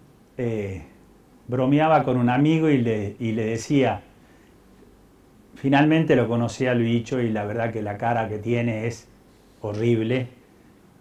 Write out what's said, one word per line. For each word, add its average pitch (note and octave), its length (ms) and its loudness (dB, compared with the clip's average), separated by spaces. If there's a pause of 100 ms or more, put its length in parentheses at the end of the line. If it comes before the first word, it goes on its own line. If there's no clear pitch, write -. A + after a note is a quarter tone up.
(380)
Eh, G#2 460 -4 (680)
bromeaba C#3+ 540 4
con C3 140 0
un A#2+ 120 2
amigo D#3 400 4
y C#3+ 80 4
le, G#2+ 420 -2
y A2+ 120 -2
le A2+ 120 -2
decía, A2+ 600 0 (1500)
finalmente D3+ 600 2
lo A#2 120 2
conocí A#2 400 -2
a B2 80 0
Luicho A#2 440 0
y A#2 120 0
la G#2+ 120 -2
verdad A2+ 300 -4
que A2+ 80 -6
la G#2 160 -6
cara A#2 320 -2
que G#2+ 80 -6
tiene A#2 480 -4
es - 240 -10 (500)
horrible, A2+ 680 0 (720)